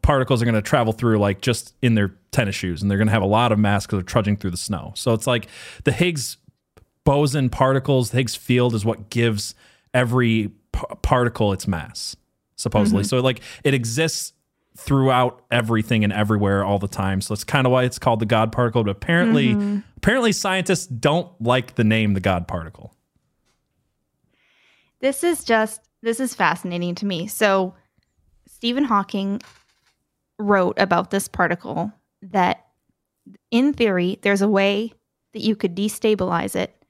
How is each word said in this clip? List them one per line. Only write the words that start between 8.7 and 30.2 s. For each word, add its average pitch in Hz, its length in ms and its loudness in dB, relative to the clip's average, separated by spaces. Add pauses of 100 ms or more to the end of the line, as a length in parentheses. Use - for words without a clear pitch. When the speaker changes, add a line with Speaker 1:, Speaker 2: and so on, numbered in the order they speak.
Speaker 1:
is 104 100 -2
what 110 240 -4
gives 117 460 -2 (400)
every 117 560 2 (220)
p-, - 80 -4 (200)
particle 117 540 0
its - 120 -8
mass, - 500 -6 (400)
supposedly. 104 480 0
Speaker 2:
Mm-hmm. 101 40 -6
Speaker 1:
So, 127 120 0
like, 127 200 0 (240)
it 139 80 2
exists 127 600 -2 (420)
throughout 131 720 2
everything 113 540 2
and 101 80 2
everywhere 101 520 2
all 101 140 0
the 98 80 -4
time. 95 360 -2
So - 100 -6
it's 107 120 -8
kinda 131 260 2
why 127 140 2
it's 123 140 -4
called 113 220 0
the 113 60 -2
God 113 260 2
particle. 120 320 0
But 101 60 -2
apparently, 220 640 2
Speaker 2:
Mm-hmm. 202 240 -2 (180)
Speaker 1:
apparently 233 340 0
scientists 185 560 -2
don't 147 420 0 (140)
like 123 320 0
the 120 80 0
name 107 320 2
the 98 60 -2
God 90 260 0
particle. - 480 -12 (2000)
Speaker 2:
This 269 220 0
is 339 220 0
just, 220 360 0 (220)
this 226 180 -2
is 262 140 -4
fascinating 175 640 -2
to 202 100 -6
me. 180 200 -4
So 196 480 0 (720)
Stephen 240 380 -2
Hawking 196 560 -2 (1000)